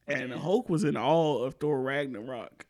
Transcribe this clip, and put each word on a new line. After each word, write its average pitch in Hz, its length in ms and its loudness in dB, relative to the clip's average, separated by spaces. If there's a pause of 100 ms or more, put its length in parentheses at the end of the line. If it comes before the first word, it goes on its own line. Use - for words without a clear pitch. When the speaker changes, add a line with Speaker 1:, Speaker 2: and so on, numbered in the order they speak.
Speaker 1:
And 131 240 -4
Speaker 2:
Yeah. 127 80 -8
Speaker 1:
Hulk 185 300 0
was 160 140 2
in 135 140 2
all 147 460 4
of 131 120 -2
Thor 147 260 0
Ragnarok. 131 880 -6